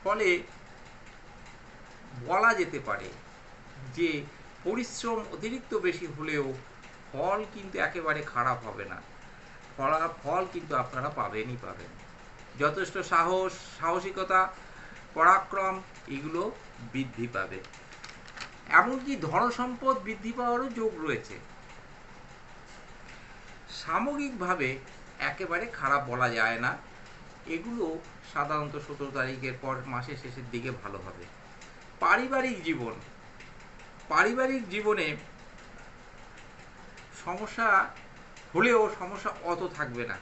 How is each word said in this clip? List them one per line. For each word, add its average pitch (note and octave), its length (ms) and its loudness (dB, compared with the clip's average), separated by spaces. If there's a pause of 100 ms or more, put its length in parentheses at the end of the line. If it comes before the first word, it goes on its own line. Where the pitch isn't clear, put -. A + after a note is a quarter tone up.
ফলে G3+ 260 6 (2000)
বলা G#3 260 8
যেতে D#3 260 2
পারে G2+ 300 -4 (840)
যে E3 140 4 (540)
পরিশ্রম A3+ 560 0 (120)
অতিরিক্ত A3+ 400 -4 (140)
বেশি F3 200 2 (100)
হলেও D3+ 300 0 (600)
ফল F3+ 320 2 (140)
কিন্তু F#3+ 220 -10 (120)
একেবারে D#3 340 0 (120)
খারাপ B2 340 4
হবে G2+ 240 -6
না, F2 60 -8 (760)
ফলা-, D3+ 480 2
ফল E3+ 200 2 (100)
কিন্তু D#3 200 -4 (100)
আপনারা C3 260 -2
পাবেনই A#2 560 -2
পাবেন। F2+ 260 -10 (680)
যথেষ্ট D3+ 360 2 (160)
সাহস, F3+ 420 6 (260)
সাহসিকতা, F#3 640 4 (720)
পরাক্রম F#3+ 640 8 (400)
এগুলো D#3 260 -2 (500)
বৃদ্ধি A#2+ 360 -2
পাবে, F#2+ 320 -2 (1200)
এমনকি C4 340 2 (140)
ধনসম্পদ B3 680 4 (100)
বৃদ্ধি A3 320 -4
পাওয়ারও B3 300 2 (120)
যোগ A3 120 2 (140)
রয়েছে। A2+ 300 -2 (2500)
সামগ্রিকভাবে F#3+ 880 2 (600)
একেবারে F3 360 0 (140)
খারাপ C#3+ 220 6 (100)
বলা B2 160 4 (100)
যায় A2+ 280 4
না, C#3+ 60 4 (840)
এগুলো A3 300 -2 (480)
সাধারণত D3 420 0 (100)
সতেরো C#3 260 -6
তারিখের C3 500 -2
পর C3 140 0 (180)
মাসের B2+ 280 -4
শেষের B2+ 300 -8
দিকে B2 200 -2 (100)
ভালো G2 240 -8
হবে। F2+ 200 -10 (720)
পারিবারিক B3+ 580 4 (100)
জীবন, B2 260 0 (1160)
পারিবারিক A#3+ 600 6
জীবনে G#3 380 4 (2250)
সমস্যা G#3+ 440 0 (840)
হলেও A3+ 280 8 (180)
সমস্যা F#3+ 320 -4 (200)
অত F3 100 0 (160)
থাকবে A#2+ 340 -2
না। F#2+ 100 -6